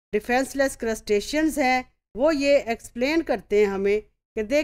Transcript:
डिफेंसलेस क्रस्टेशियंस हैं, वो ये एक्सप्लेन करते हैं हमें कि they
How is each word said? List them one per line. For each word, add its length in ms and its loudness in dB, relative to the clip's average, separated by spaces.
डिफेंसलेस 640 -2
क्रस्टेशियंस 840 -2
हैं, 360 0
वो 140 2
ये 300 2
एक्सप्लेन 600 -2
करते 380 -2
हैं 120 4
हमें 300 0
कि 420 -12
they 200 0